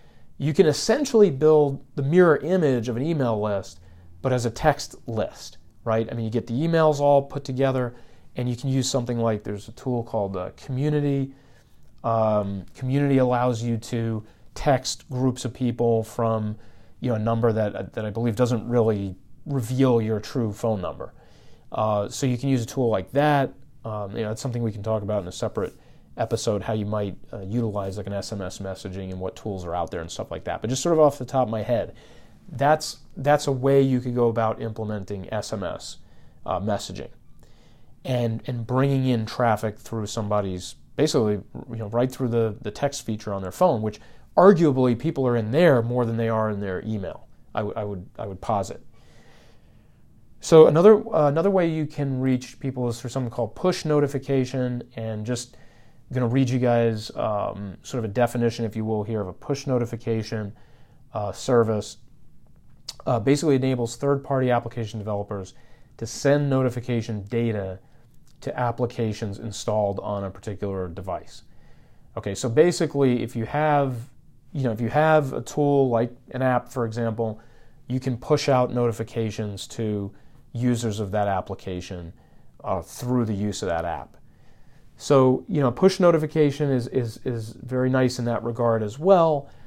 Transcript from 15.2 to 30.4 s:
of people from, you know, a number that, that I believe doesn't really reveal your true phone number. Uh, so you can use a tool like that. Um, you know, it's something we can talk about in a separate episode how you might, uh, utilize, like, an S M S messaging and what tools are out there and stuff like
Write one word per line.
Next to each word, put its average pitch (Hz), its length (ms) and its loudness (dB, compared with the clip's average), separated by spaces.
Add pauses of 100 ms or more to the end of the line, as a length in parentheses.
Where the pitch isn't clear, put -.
of 117 100 -6
people 117 480 0
from, 110 540 -2 (440)
you 127 100 -2
know, 117 40 0
a 110 40 -2
number 113 340 2
that, 104 400 -2
that 110 120 -6
I 107 60 -6
believe 117 240 -2
doesn't 117 340 0
really 110 460 2 (320)
reveal 127 560 2
your 107 160 -2
true 110 340 -4
phone 107 280 -2
number. 71 340 -8 (560)
Uh, 107 380 0
so - 180 -4
you 123 100 0
can 139 120 -4
use 131 140 2
a 110 40 -4
tool 123 220 -2
like 98 240 -2
that. 143 400 2 (320)
Um, 104 320 -8
you 113 60 -4
know, 107 80 -2
it's 110 120 -6
something 120 200 -4
we 117 100 0
can 104 100 -10
talk 110 200 -2
about 101 200 0
in 87 60 -8
a 92 40 -10
separate 104 420 -4 (420)
episode 110 460 -2
how 110 120 -2
you 107 120 -2
might, 104 300 -4 (160)
uh, 107 80 -12
utilize, 101 560 -4
like, 101 100 -8
an 101 60 -6
S 101 200 -6
M 101 100 -6
S - 160 -8
messaging 95 520 -8
and 92 100 -8
what 92 160 -6
tools 95 280 -8
are 85 100 -6
out 85 160 -2
there 90 100 -6
and 82 100 -10
stuff - 200 -10
like 87 140 -8